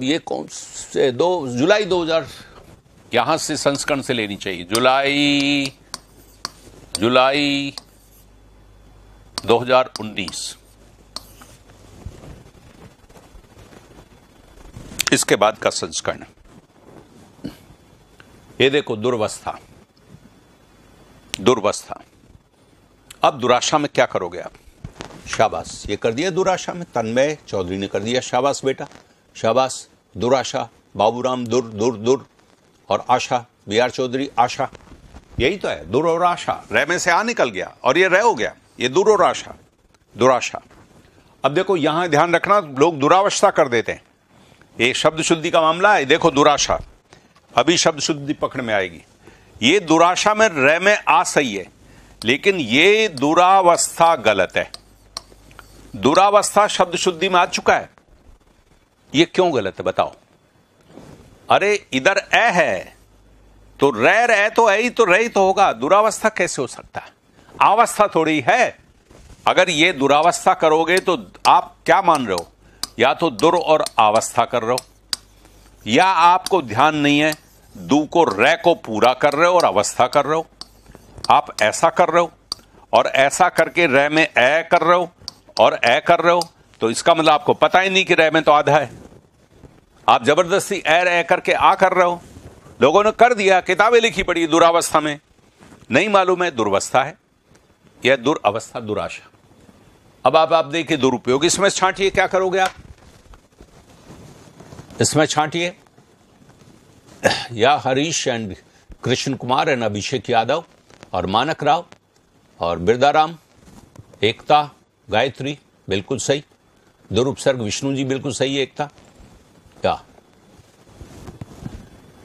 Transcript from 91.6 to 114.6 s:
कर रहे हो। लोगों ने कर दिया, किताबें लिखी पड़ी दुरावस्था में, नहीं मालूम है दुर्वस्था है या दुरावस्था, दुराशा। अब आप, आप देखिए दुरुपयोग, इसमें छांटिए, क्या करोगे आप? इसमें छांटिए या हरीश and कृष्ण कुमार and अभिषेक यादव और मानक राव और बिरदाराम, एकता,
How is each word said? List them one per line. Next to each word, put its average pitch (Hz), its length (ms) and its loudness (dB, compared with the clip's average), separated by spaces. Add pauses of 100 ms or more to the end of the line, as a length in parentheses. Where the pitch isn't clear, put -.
कर 190 180 2
रहे 180 120 2
हो। 175 160 -4 (600)
लोगों 175 220 4
ने 214 80 2
कर 240 220 4
दिया, 190 280 2
किताबें 220 400 2
लिखी 196 220 -2
पड़ी 170 240 -2
दुरावस्था 165 520 2
में, 147 200 -4 (720)
नहीं 175 180 2
मालूम 185 340 2
है 175 80 -2
दुर्वस्था 110 520 0
है 147 140 -10 (880)
या 131 100 4
दुरावस्था, 117 640 -2
दुराशा। 101 500 -8 (960)
अब 139 120 2
आप, 160 160 2
आप 160 120 0
देखिए 156 320 -4
दुरुपयोग, 127 480 -2
इसमें 185 240 0
छांटिए, 190 400 -2
क्या 190 180 0
करोगे 185 320 -2
आप? 185 140 -2 (2250)
इसमें 156 240 2
छांटिए 165 500 -4 (1800)
या 117 240 2
हरीश 139 520 -4
and 113 260 -6 (500)
कृष्ण 123 300 -4
कुमार 135 420 -2
and 120 80 -4
अभिषेक 104 460 -6
यादव 120 340 0 (500)
और 90 120 -4
मानक 123 380 -2
राव 160 220 0 (720)
और 85 200 -2
बिरदाराम, 143 580 2 (880)
एकता, 147 460 0 (380)